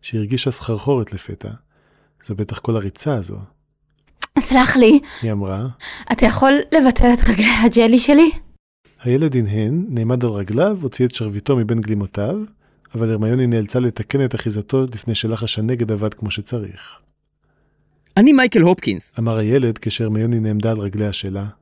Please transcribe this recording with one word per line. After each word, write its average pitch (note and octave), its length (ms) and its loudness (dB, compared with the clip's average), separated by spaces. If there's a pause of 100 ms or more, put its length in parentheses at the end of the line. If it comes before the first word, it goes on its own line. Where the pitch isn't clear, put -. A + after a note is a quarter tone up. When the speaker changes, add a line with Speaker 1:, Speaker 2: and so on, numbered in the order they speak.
Speaker 1:
שהרגישה A#2 500 -4
סחרחורת A#2 600 -4
לפתע. G2+ 380 -14 (760)
"זו G#2+ 80 -8
בטח G#2 240 -8
כל A#2+ 160 -4
הריצה G#2+ 400 -6
הזו." G2 220 -8 (1000)
Speaker 2:
"סלח B3+ 360 2
לי." B3+ 240 8 (220)
Speaker 1:
היא A2+ 100 -2
אמרה. G2+ 360 -4 (440)
Speaker 2:
"אתה A#3+ 140 2
יכול C4+ 280 4 (180)
לבטל B3+ 420 6
את A#3+ 160 4
רגלי G#3+ 220 2 (140)
הג'לי A#3 340 4
שלי?" D4+ 320 6 (720)
Speaker 1:
הילד C3+ 320 2
הנהן, A2+ 540 0
נעמד A#2+ 340 -2
על A#2+ 60 0
רגליו, A2 520 -2
הוציא B2+ 240 -2
את A#2+ 100 -2
שרביטו G#2+ 400 -4
מבין A2+ 260 0
גלימותיו, G#2 580 -4 (560)
אבל A2+ 140 -2
הרמיוני A2+ 380 0
נאלצה A2+ 320 -2
לתקן B2+ 460 -2
את A#2+ 100 -6
אחיזתו A2 580 -4
לפני A2 220 -6
שלחש A2 440 -6
הנגד A2+ 320 -4
עבד G#2 220 -4
כמו G#2 180 -8
שצריך. G2+ 680 -10 (1160)
Speaker 3:
"אני B3+ 160 8
מייקל B3 280 4
הופקינס." E3 580 0
Speaker 1:
אמר A2+ 180 -2
הילד A2+ 400 0
כשהרמיוני A2+ 640 -2
נעמדה A2 320 -2
על A2 80 -2
רגליה G2+ 340 -4
שלה. G2 320 -8 (160)